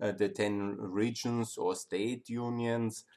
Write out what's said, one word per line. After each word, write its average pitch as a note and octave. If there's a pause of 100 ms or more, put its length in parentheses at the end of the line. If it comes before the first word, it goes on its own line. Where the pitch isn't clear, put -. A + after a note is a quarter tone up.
uh, G#2
the G2
ten G2+
regions A2+
or F2+
state G#2
unions A#2 (120)